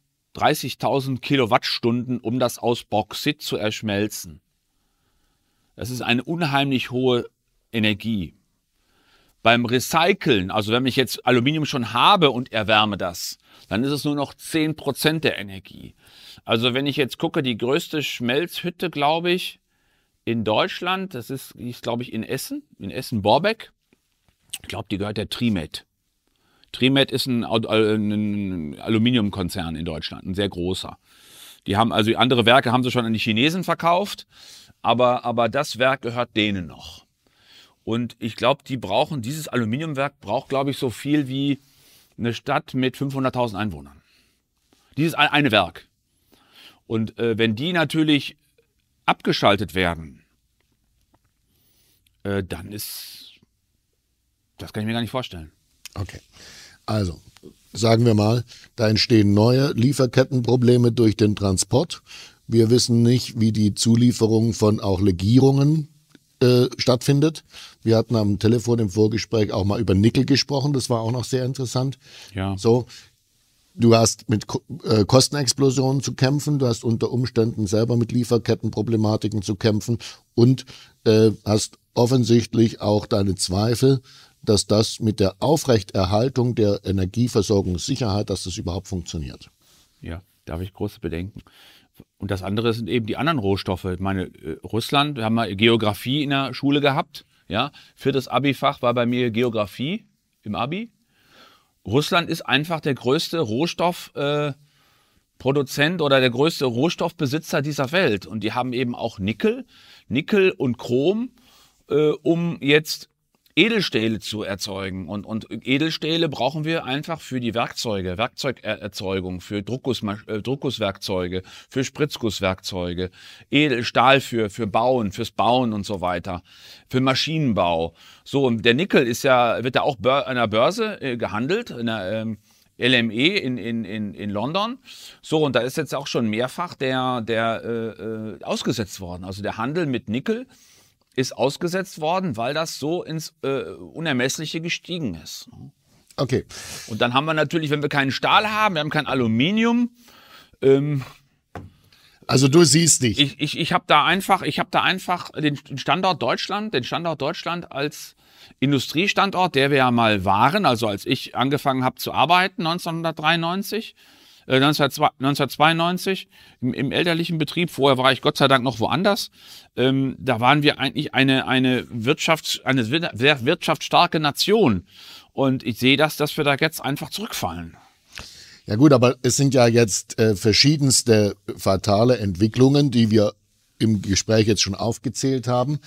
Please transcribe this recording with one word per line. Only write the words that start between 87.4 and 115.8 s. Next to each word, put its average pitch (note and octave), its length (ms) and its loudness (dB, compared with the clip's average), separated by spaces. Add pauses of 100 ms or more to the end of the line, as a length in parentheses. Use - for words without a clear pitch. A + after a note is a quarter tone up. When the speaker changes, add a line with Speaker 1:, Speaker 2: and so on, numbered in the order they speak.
Speaker 2:
dass F#2+ 140 -6
das F2+ 140 -8
überhaupt F#2 320 -8
funktioniert. D#2+ 600 -10 (520)
Speaker 1:
Ja, E2+ 200 -12 (220)
da B1 100 -12
habe F2 120 -6
ich G2 80 -12
große - 260 -8
Bedenken. E2+ 420 -8 (760)
Und G2 120 -8
das F#2+ 140 -4
andere A2 300 0
sind A2+ 160 -6
eben A2+ 160 -2
die G#2+ 100 -4
anderen D3+ 240 -2
Rohstoffe. G2 460 -2
Ich F2+ 160 -6
meine, F#2+ 220 -2
äh, - 400 -12
Russland, C#3+ 520 -2
wir A#2 80 -6
haben A2+ 120 0
mal G#2+ 200 -2
Geografie A2+ 680 2
in C#3 80 -4
der C3+ 220 -2
Schule C#3+ 280 0
gehabt, C#3+ 440 -2 (220)
ja, A#2+ 240 -4 (240)
viertes C3+ 320 -2
Abi-Fach C#3 540 0
war A#2+ 120 2
bei A#2+ 120 0
mir B2 260 0
Geografie A#2+ 760 -2 (340)
im G#2 140 -8
Abi. E3 360 -6 (920)
Russland D3+ 440 0
ist E3 120 -6
einfach D3+ 400 0
der C#3 140 -2
größte D3+ 440 -2
Rohstoff-, E3 760 -2
äh, D3 360 -2 (840)
Produzent C#3+ 640 -2
oder C#3 180 4
der B2+ 120 4
größte C#3 340 0
Rohstoffbesitzer D#3 960 -2
dieser C#3 320 -4
Welt. D3 320 0
Und G#2+ 180 -8
die G#2 80 -2
haben B2 220 -4
eben A#2+ 200 -2
auch A2 260 -8
Nickel, G#3+ 460 -2 (440)
Nickel F#3+ 420 2
und B2 260 -2
Chrom, F3+ 520 -2 (600)
äh, D3+ 200 2
um E3+ 500 0
jetzt D3 480 0 (480)
Edelstähle D3+ 640 2
zu - 220 -8
erzeugen. F#2+ 680 -6
Und, G2+ 200 -8
und A2 240 -6
Edelstähle D#3 760 -2